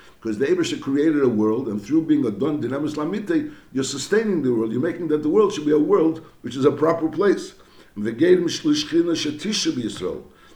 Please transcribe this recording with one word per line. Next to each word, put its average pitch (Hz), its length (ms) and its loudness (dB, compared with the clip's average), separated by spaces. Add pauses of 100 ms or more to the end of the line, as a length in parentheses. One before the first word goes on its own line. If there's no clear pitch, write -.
(160)
Because 110 220 -6
the 127 80 2
Eibusha 156 360 0
created 143 400 2
a 131 60 4
world, 110 400 0
and 104 180 -6
through 160 180 2
being 147 220 2
a 110 60 0
don 139 320 -2
dinamis 139 320 -4
lamite, 170 560 -2 (220)
you're 131 100 -2
sustaining 185 580 0
the 127 120 0
world. 110 180 0
You're 123 100 -2
making 170 280 -4
that 151 140 0
the 151 60 0
world 202 240 4
should 151 120 -6
be 151 80 2
a 151 40 4
world 160 480 2 (140)
which - 160 -10
is 135 80 -2
a 139 80 6
proper 156 380 0
place. 165 460 0 (420)
V'geirim 147 480 2
shlushchina 156 680 0
shetisha 160 600 -4
b'Yisrael. 98 500 -6 (320)